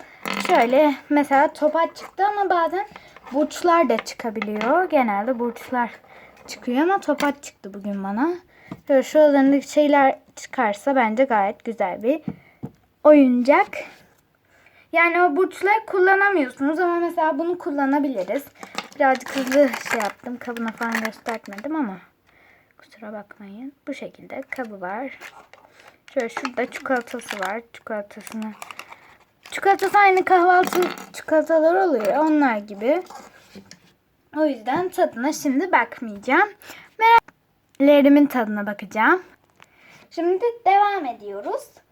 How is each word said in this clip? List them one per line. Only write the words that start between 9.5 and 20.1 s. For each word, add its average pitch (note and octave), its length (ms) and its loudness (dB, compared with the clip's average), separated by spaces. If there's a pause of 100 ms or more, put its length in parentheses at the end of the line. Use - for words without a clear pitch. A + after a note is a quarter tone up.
şeyler C#4+ 480 4 (160)
çıkarsa B3+ 600 -4
bence A3+ 280 2
gayet A3 420 -2
güzel G#3 380 -6
bir D4+ 180 0 (840)
oyuncak. C#4+ 640 6 (1200)
Yani E4+ 300 2
o D#4+ 140 2
burçları G4 520 0
kullanamıyorsunuz F#4 920 0
ama F4 160 0
mesela E4 440 -2
bunu F4 180 -4
kullanabiliriz. C#4 840 -4 (520)
Birazcık C4+ 400 0
hızlı C4+ 340 2 (220)
şey A#3 80 -2
yaptım. A3+ 380 -8